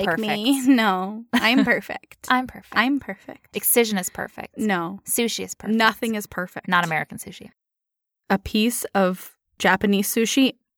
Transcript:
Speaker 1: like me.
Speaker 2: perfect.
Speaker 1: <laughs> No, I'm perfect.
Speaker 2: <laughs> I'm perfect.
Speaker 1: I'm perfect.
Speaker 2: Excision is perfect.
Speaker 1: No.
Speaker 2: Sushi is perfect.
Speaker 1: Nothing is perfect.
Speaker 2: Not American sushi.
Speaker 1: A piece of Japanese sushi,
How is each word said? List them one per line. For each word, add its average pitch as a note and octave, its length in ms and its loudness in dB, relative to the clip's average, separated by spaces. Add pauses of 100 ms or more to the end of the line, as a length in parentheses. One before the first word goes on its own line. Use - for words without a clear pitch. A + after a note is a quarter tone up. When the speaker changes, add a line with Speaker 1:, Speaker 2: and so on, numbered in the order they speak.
Speaker 1:
like E3+ 140 0
me. A3 100 -2 (320)
Speaker 2:
perfect. B3+ 80 -2
Speaker 1:
<laughs> C4+ 80 8
No, G#3 480 0 (100)
I'm A#3+ 300 4
perfect. - 640 -4
Speaker 2:
<laughs> - 40 -6
I'm B3+ 160 0
perfect. - 300 -18
Speaker 1:
I'm B3+ 240 2
perfect. - 560 -12
Speaker 2:
Excision G#3+ 420 2
is F3+ 100 -4
perfect. - 480 -12
Speaker 1:
No. G3 480 -2
Speaker 2:
Sushi A3 400 -2
is F#3 100 -10
perfect. A3 220 -2
Speaker 1:
Nothing A3+ 380 2
is G#3 120 -6
perfect. - 420 -8
Speaker 2:
Not F3 160 2
American D#3 340 -4
sushi. - 320 -18 (800)
Speaker 1:
A G3 80 2
piece A3 460 0 (100)
of F#3 420 0 (220)
Japanese G3 540 2
sushi, A#3 420 2 (240)